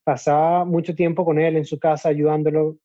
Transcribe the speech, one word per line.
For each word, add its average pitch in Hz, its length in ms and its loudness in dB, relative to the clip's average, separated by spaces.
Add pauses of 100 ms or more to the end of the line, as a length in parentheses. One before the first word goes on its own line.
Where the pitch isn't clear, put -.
pasaba 156 600 0
mucho 170 280 -2
tiempo 170 300 0
con 156 160 0
él 160 160 2
en 151 100 0
su 147 140 -8
casa 156 300 0
ayudándolo, 151 760 0